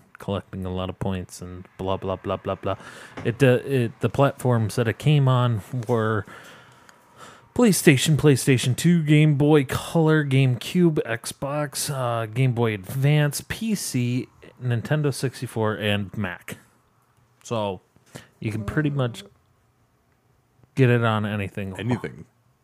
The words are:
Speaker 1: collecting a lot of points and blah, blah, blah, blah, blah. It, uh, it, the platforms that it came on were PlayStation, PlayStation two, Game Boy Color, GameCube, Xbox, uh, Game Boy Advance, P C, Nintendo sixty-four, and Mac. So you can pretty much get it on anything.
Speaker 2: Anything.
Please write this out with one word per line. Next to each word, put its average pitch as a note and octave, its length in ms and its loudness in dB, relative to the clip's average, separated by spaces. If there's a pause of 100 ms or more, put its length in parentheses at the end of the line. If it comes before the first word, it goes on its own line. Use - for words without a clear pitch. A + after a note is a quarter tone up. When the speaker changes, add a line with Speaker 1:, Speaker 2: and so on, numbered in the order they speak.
(180)
Speaker 1:
collecting F#2+ 480 -8
a F2+ 80 -6
lot F#2 160 -6
of F#2 80 -12
points F#2+ 420 -8
and F2+ 240 -14 (140)
blah, F#2+ 180 -2
blah, F#2 200 -4
blah, F#2+ 200 -4
blah, F#2+ 200 -6
blah. G2 180 -6 (500)
It, A2+ 180 -2
uh, B2 220 6
it, B2 360 -2
the A#2+ 80 0
platforms B2 680 0
that A#2+ 140 0
it G#2 100 -4
came D3 300 4
on B2 340 2 (240)
were A2 400 0 (1300)
PlayStation, E3 640 4
PlayStation C3 600 4
two, E3+ 280 2
Game D3+ 320 6
Boy D3 280 4
Color, D#3 600 0
GameCube, C#3 800 2
Xbox, C#3 880 -6
uh, A#2 320 -2
Game B2 260 0
Boy A#2 220 0
Advance, C#3 760 0
P A3 280 -4
C, B2 520 -4 (340)
Nintendo C3 520 -2
sixty-four, A2 600 -4
and G2+ 400 -2
Mac. F#2 400 -8 (880)
So G#2 360 -4 (600)
you A2+ 120 -6
can G#2+ 120 -6
pretty D3 260 -2
much C3 320 -4 (1500)
get B2+ 160 4
it A#2+ 140 2
on A2 200 0
anything. G2+ 540 -6
Speaker 2:
Anything. G2 460 -6 (400)